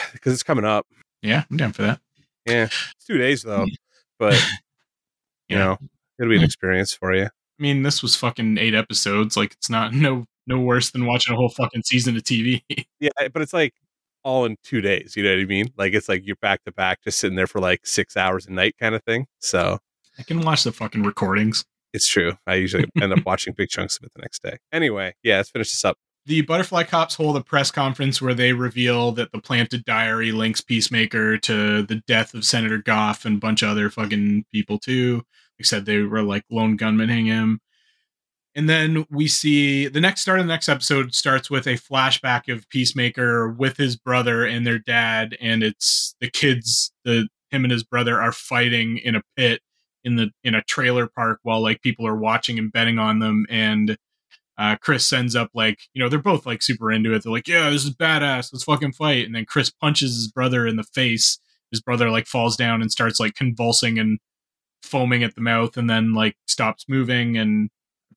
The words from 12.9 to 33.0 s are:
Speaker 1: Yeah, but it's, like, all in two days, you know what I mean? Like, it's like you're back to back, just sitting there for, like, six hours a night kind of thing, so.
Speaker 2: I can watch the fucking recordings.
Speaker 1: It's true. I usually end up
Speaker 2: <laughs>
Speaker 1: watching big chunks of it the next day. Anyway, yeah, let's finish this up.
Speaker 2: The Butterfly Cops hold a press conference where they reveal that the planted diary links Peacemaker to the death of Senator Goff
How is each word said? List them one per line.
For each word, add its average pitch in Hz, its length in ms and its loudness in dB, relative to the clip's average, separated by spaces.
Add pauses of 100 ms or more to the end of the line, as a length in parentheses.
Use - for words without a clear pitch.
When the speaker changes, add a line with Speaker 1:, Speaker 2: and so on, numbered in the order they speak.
Speaker 1:
Yeah, 147 100 0 (220)
but 156 100 -4
it's, 147 100 -6
like, 160 220 0 (500)
all 131 220 2
in 110 180 -4
two 123 160 -2
days, 98 360 -2
you 104 60 -2
know 101 80 4
what 95 100 2
I 98 40 0
mean? 101 320 -2
Like, 98 180 0
it's 104 140 0
like 95 180 -2
you're 98 100 -6
back 98 280 -2
to 98 80 -14
back, 92 320 -2
just - 160 -4
sitting 95 160 -2
there 92 100 2
for, 101 140 -6
like, 92 260 0
six - 300 -4
hours 92 300 -2
a 95 60 -12
night 92 280 0
kind 110 140 0
of 110 100 -6
thing, 117 220 -2 (140)
so. 92 380 0 (400)
Speaker 2:
I 127 60 -18
can 165 160 -4
watch 160 240 2
the 117 80 -2
fucking 110 320 -4
recordings. 104 600 0 (300)
Speaker 1:
It's - 140 0
true. 87 280 2 (100)
I 92 100 0
usually 95 280 0 (160)
end 98 120 2
up 92 80 6
Speaker 2:
<laughs> - 60 -6
Speaker 1:
watching 92 300 -2
big 98 120 -2
chunks - 280 -6
of - 80 -20
it - 100 -20
the - 80 -20
next - 200 -14
day. - 160 -10 (140)
Anyway, 107 500 -2
yeah, 110 140 4
let's 98 140 0
finish 113 220 -4
this - 120 -4
up. 95 120 2 (300)
Speaker 2:
The 156 160 2
Butterfly 170 420 0
Cops 165 300 0
hold 151 240 0
a 127 40 -4
press 139 280 0
conference 135 500 -2
where 127 140 -2
they 123 180 2
reveal 120 600 0
that 117 200 -6
the 110 80 -8
planted 120 460 -2
diary 113 460 0
links 110 280 -2
Peacemaker 110 800 0
to 104 440 0
the 110 240 -4
death 113 280 0
of 113 100 -6
Senator 110 340 0
Goff 107 460 0